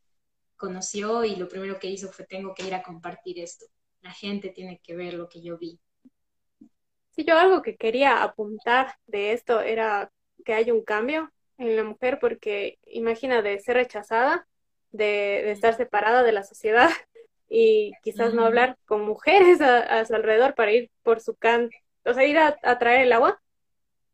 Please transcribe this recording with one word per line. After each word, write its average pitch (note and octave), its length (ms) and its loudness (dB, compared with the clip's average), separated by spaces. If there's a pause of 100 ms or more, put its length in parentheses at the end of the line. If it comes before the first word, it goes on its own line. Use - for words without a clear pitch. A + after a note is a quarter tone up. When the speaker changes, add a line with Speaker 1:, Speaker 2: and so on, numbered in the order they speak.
(580)
Speaker 1:
conoció G3+ 680 -6
y G3+ 120 -6
lo F3+ 120 -10
primero F#3+ 300 -12
que F#3 120 -10
hizo F#3+ 200 -14
fue, F#3+ 160 -20
"Tengo F#3+ 280 -14
que F#3 120 -12
ir F#3 80 -8
a F#3 80 -10
compartir F3 560 -16
esto. E3+ 260 -18 (360)
La F3+ 100 -20
gente G3+ 400 -10
tiene F#3 320 -18
que E3+ 120 -16
ver F3 200 -12
lo E3+ 140 -14
que E3+ 140 -20
yo E3+ 140 -12
vi". E3+ 220 -16 (1300)
Speaker 2:
Sí, D#4+ 140 -10
yo D#4+ 120 4
algo F#4 240 4
que - 160 -10
quería B3 460 0
apuntar A#3 720 -4 (120)
de G#3 260 -4
esto A#3 280 -2
era G#3+ 500 -4 (320)
que A3+ 100 -4
hay A3+ 180 0
un A3+ 120 0
cambio C#4 480 -4 (260)
en A3+ 200 -4
la A3 60 -2
mujer, B3+ 360 -6
porque A3 680 -6
imagina A3+ 560 -4
de G3+ 180 -4
ser B3 180 -2
rechazada, B3 680 -2 (440)
de, G#3+ 140 -2
de G#3 460 -2
estar A3+ 260 0
separada A#3 460 2
de A#3 100 4
la G3 100 -2
sociedad, A3+ 460 2
<laughs> - 240 -8 (420)
y G#3+ 340 4 (120)
quizás A3+ 300 -2
no A#3 80 0
Speaker 1:
Ujú. A3+ 60 4
Speaker 2:
hablar A#3+ 380 2
con G#3 200 -2
mujeres E4+ 560 4
a, B3 180 4 (200)
a A3+ 60 -2
su A3+ 80 -4
alrededor A3 420 2
para G#3+ 180 2
ir A#3+ 180 0 (120)
por A3+ 180 2
su A3+ 160 -8
can-, A#3 320 0 (340)
o A#3+ 100 0
sea, C4 120 4
ir D4 120 2
a, D4+ 260 4
a B3 160 2
traer B3 240 4
el B3 100 4
agua. D4 280 2 (720)